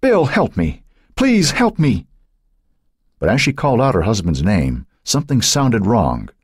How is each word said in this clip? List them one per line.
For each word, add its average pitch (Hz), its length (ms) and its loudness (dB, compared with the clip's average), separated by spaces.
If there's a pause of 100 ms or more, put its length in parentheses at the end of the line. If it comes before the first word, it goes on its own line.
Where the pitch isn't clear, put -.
Bill, 220 240 2
help 139 320 -2
me! 80 240 -2 (340)
Please 220 360 2
help 233 260 -2
me! 135 300 0 (1120)
But 76 100 -2
as 120 100 0
she 135 140 -2
called 139 260 0
out 135 140 2
her 90 80 0
husband's 85 400 -2
name, 69 460 -2 (160)
something 147 400 -2
sounded 123 420 0
wrong. 64 440 0 (140)